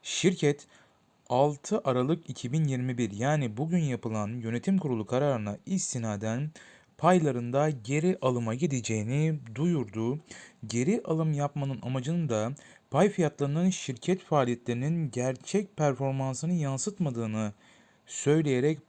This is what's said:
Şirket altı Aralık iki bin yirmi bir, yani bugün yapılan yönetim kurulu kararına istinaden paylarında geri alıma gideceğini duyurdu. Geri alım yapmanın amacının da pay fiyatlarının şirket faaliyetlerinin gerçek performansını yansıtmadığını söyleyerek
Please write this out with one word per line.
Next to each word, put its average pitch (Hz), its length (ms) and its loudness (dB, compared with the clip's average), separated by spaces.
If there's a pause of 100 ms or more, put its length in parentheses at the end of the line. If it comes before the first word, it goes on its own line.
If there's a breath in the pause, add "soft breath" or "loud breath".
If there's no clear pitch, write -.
Şirket 151 640 0 (600 soft breath)
altı 143 560 2
Aralık 135 460 0
iki 123 220 -8
bin 156 120 2
yirmi 127 340 -2
bir, 117 120 0
yani 120 460 0
bugün 160 220 0
yapılan 113 500 -2
yönetim 120 500 0
kurulu 123 280 -2
kararına 123 600 0
istinaden 117 840 -4 (480 loud breath)
paylarında 147 720 4
geri 147 520 0
alıma 120 320 2
gideceğini 135 840 0 (140)
duyurdu. 127 640 0 (480 loud breath)
Geri 127 380 2
alım 160 280 0
yapmanın 139 500 -2
amacının 135 460 -2
da 113 240 0 (380 loud breath)
pay 175 180 6
fiyatlarının 160 640 2
şirket 175 520 -2
faaliyetlerinin 131 880 0
gerçek 131 680 -2
performansını 135 760 0
yansıtmadığını 127 1000 -2 (540 soft breath)
söyleyerek 147 720 2 (100)